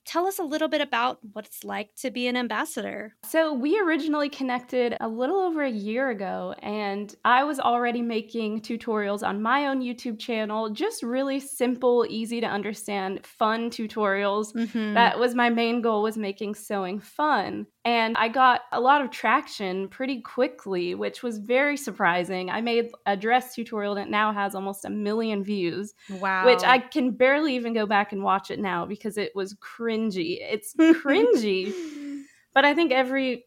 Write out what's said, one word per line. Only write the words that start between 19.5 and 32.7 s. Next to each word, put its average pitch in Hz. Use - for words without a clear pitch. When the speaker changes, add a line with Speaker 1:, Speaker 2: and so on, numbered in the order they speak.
Speaker 2:
pretty 262
quickly, 190
which 202
was 233
very 262
surprising. 185
I 214
made 233
a 202
dress 240
tutorial 208
that 202
now 214
has 202
almost 196
a 196
million 208
views, 190
Speaker 1:
Wow. 190
Speaker 2:
which 247
I 254
can 254
barely 277
even 233
go 220
back 202
and 196
watch 190
it -
now 180
because 208
it 202
was 196
cringy. 220
It's -
Speaker 1:
<laughs> -
Speaker 2:
cringy, 285
but 269
I 285